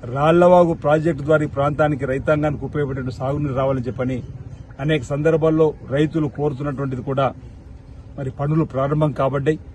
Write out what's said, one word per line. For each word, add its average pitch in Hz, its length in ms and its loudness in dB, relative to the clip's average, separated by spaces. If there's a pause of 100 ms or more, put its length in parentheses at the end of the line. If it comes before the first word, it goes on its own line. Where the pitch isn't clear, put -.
(180)
రాళ్లవాగు 175 560 6 (100)
ప్రాజెక్టు 151 440 0
ద్వారా 151 200 4
ఈ - 100 -8
ప్రాంతానికి, 143 540 0
రైతాంగానికి 147 580 0
ఉపయోగపడే 135 500 -4
సాగునీరు 139 400 -2
రావాలని 135 300 0
చెప్పని 127 280 -4 (680)
అనేక 151 200 0 (100)
సందర్భాల్లో 160 540 4 (280)
రైతులు 151 320 0 (100)
కోరుతున్నటువంటిది 139 720 -4
కూడా 135 180 0 (920)
మరి 139 120 -6 (100)
పనులు 151 340 2
ప్రారంభం 143 380 0 (100)
కాబడ్డాయి. 139 380 0 (160)